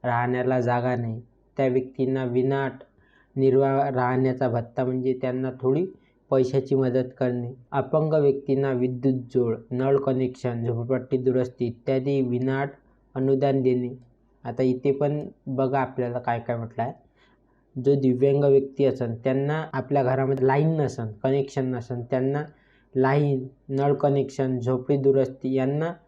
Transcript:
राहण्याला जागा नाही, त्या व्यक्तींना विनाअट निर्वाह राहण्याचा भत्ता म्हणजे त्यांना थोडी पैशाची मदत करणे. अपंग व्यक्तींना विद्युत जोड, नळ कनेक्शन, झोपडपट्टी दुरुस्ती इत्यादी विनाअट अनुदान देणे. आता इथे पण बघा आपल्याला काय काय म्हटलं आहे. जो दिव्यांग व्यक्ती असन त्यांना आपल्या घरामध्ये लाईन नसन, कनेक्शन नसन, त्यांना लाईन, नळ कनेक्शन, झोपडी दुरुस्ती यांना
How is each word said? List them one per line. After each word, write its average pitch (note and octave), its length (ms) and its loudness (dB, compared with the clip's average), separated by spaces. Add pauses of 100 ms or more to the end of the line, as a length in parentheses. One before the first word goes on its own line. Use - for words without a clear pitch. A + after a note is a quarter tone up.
राहण्याला B2 560 0
जागा A#2+ 360 0
नाही, A#2 260 -6 (360)
त्या C3+ 100 2
व्यक्तींना C3 580 -2
विनाअट C3 580 0 (520)
निर्वाह C3+ 540 4
राहण्याचा B2+ 600 0
भत्ता A#2 360 -2
म्हणजे B2+ 360 -2
त्यांना B2+ 300 -4 (100)
थोडी C#3 240 2 (440)
पैशाची C3+ 460 2
मदत B2+ 340 0 (100)
करणे. B2 320 -2 (200)
अपंग D#3 420 0
व्यक्तींना C#3 580 2
विद्युत B2+ 420 0
जोड, A#2+ 420 0 (160)
नळ C3+ 260 0
कनेक्शन, B2+ 680 -2
झोपडपट्टी B2 520 -2
दुरुस्ती B2+ 480 0
इत्यादी C3+ 560 -2
विनाअट C3 480 -2 (460)
अनुदान C3+ 460 2
देणे. B2 280 0 (540)
आता A#2+ 200 -2
इथे B2+ 280 0
पण D3 360 -2 (200)
बघा C3+ 320 0
आपल्याला B2 400 -4
काय A#2+ 200 -4
काय A#2 180 -6
म्हटलं A#2 260 -6
आहे. C#3 100 -6 (880)
जो C#3 140 4
दिव्यांग C3+ 480 2
व्यक्ती C#3 420 2
असन A#2 300 -2
त्यांना C#3 580 -2
आपल्या C3+ 300 0
घरामध्ये C3 440 0
लाईन D3 220 4
नसन, C3+ 380 -2 (160)
कनेक्शन C3+ 420 0
नसन, B2 360 -6
त्यांना C3+ 420 -2 (520)
लाईन, C3+ 520 2 (220)
नळ C#3 240 2
कनेक्शन, C3 680 0
झोपडी C3 380 0
दुरुस्ती C3+ 560 2
यांना C#3+ 400 0 (140)